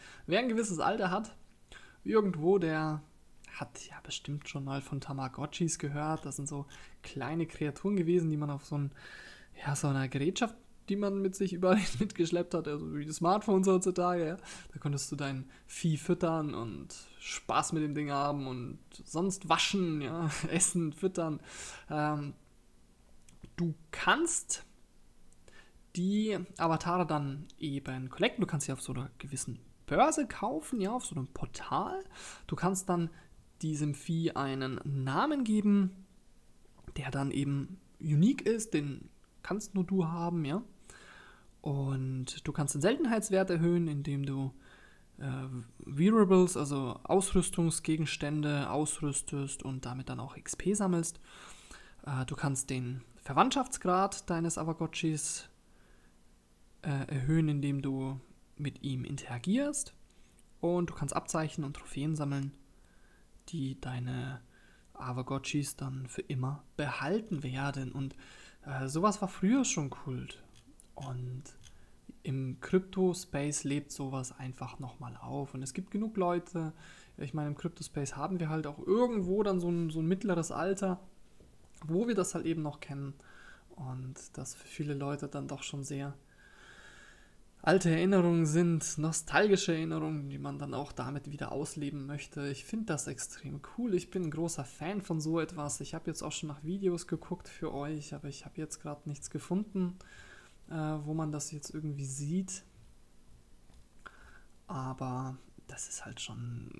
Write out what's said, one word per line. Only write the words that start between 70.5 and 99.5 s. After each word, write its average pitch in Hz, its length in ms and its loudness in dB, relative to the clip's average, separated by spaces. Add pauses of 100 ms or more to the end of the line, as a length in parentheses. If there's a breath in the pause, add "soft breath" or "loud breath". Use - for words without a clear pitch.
Und 127 480 -6 (800 loud breath)
im 131 380 -2
Crypto-Space 180 1040 0
lebt 147 260 0
sowas 135 480 -6
einfach 131 400 -10
nochmal 120 380 -12
auf. 135 380 -6
Und 131 100 -6
es 135 80 -8
gibt - 180 -6
genug 220 260 -2
Leute, 175 560 0 (440 loud breath)
ich 143 180 -8
meine, 147 140 -2
im 147 80 -4
Crypto-Space 156 580 -6
haben 170 240 -4
wir 156 120 -2
halt 156 180 -2
auch 147 100 -10
irgendwo 208 640 4
dann 196 160 4
so 175 100 2
ein, 170 220 2
so 160 80 -2
ein 160 80 2
mittleres 180 460 2
Alter, 190 480 0 (840)
wo 175 220 2
wir 240 80 2
das 180 220 2
halt 160 100 -2
eben 160 160 0
noch 147 160 -4
kennen. 139 360 -8 (560 loud breath)
Und 127 440 -8 (200)
das 147 200 -10
für - 140 -18
viele 147 260 -4
Leute 143 320 -2
dann 139 220 -6
doch 139 160 -8
schon 143 180 -6
sehr 139 320 -6 (1500 loud breath)
alte 175 280 6
Erinnerungen 170 560 6
sind, 165 500 4
nostalgische 170 800 4
Erinnerungen, 156 560 -2
die 139 80 -8
man 143 200 -6
dann 139 140 -6
auch 139 200 -4
damit 139 380 -6
wieder 143 220 -6
ausleben 143 540 -4
möchte. 143 420 -6
Ich 139 160 -6
find 220 240 -4
das 151 180 0
extrem 143 540 -8 (160)
cool. 233 180 0
Ich 180 160 0
bin 185 140 -2
ein 156 60 -2
großer 160 340 -2
Fan 185 380 -6
von 165 180 -2
so 160 200 2
etwas. 156 400 -4
Ich 139 140 -8
hab 160 120 -8
jetzt 160 160 -4
auch 151 100 -4
schon - 160 -6
nach 143 160 -10
Videos 180 420 0
geguckt - 420 -6
für - 260 -6
euch, 147 400 -6
aber 143 140 -10
ich - 180 -12
hab - 100 -14
jetzt 156 240 -8
grad 147 260 -10
nichts 147 220 -8
gefunden, 185 720 -2 (720 loud breath)